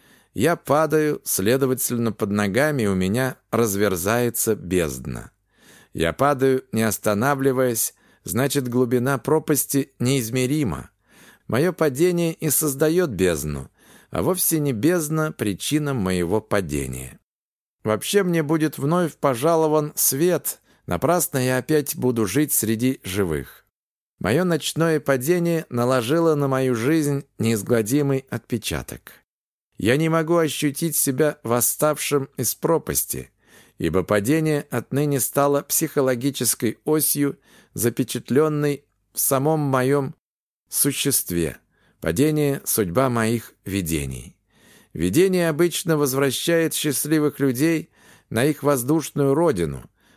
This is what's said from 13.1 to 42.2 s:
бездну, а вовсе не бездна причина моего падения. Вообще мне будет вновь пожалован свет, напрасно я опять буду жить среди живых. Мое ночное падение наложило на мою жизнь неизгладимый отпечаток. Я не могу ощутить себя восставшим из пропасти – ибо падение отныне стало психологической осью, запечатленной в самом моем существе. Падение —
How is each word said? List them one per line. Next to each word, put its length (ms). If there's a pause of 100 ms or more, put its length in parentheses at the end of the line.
бездну, 600 (400)
а 120
вовсе 360
не 140
бездна 580
причина 640
моего 460
падения. 800 (640)
Вообще 400
мне 180
будет 340
вновь 400
пожалован 800
свет, 640 (260)
напрасно 520
я 200
опять 380
буду 300
жить 260
среди 520
живых. 600 (540)
Мое 260
ночное 560
падение 680
наложило 640
на 140
мою 260
жизнь 500 (140)
неизгладимый 920
отпечаток. 800 (640)
Я 200
не 120
могу 280
ощутить 600
себя 460
восставшим 920
из 180
пропасти – 760 (480)
ибо 240
падение 680
отныне 500
стало 420
психологической 1200
осью, 540 (360)
запечатленной 1080 (280)
в 80
самом 400
моем 540 (540)
существе. 920 (420)
Падение — 640